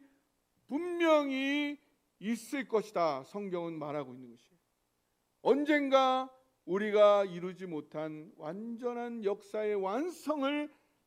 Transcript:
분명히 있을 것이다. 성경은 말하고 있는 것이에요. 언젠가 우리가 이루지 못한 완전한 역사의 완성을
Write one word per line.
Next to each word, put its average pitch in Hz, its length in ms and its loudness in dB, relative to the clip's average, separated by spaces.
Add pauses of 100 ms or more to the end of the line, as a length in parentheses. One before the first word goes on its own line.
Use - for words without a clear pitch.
(640)
분명히 294 1120 0 (400)
있을 226 480 -6
것이다. 175 580 0
성경은 175 520 -6
말하고 143 380 -6
있는 127 160 -18
것이에요. - 280 -20 (840)
언젠가 262 920 4 (320)
우리가 202 600 6
이루지 180 420 -8
못한 156 720 -8
완전한 233 840 -8
역사의 208 520 -2
완성을 285 1000 -2 (340)